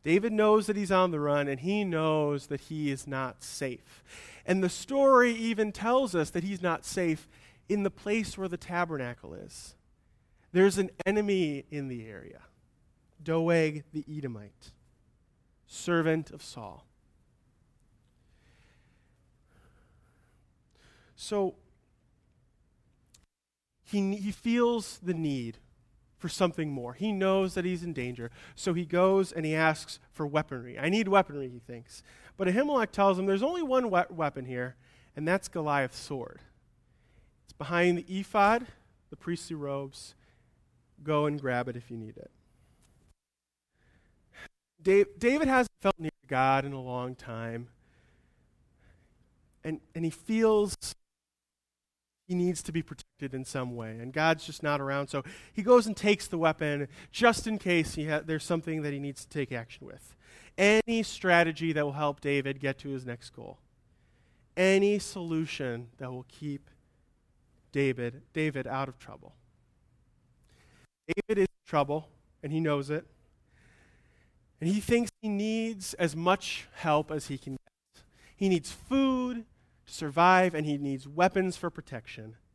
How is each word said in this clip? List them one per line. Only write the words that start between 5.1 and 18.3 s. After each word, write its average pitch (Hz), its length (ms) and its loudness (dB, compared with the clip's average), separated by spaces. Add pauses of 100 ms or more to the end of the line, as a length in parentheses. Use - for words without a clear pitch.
even 226 400 -2
tells 233 420 0
us 160 160 0
that 170 140 -4
he's 190 180 -6
not 175 240 -2
safe 165 420 -2 (400)
in 202 160 0
the 196 80 0
place 208 460 -4
where 190 100 -6
the 175 100 -6
tabernacle 156 760 -4
is, - 420 -18 (760)
there's 185 260 6
an 196 120 0 (160)
enemy 190 680 0
in 143 160 -6
the 120 200 -10
area, - 340 -16 (800)
Doeg 160 680 2
the 151 180 -8
Edomite, 120 640 -12 (960)
servant 160 640 -2
of 147 100 -18
Saul. - 440 -16 (4000)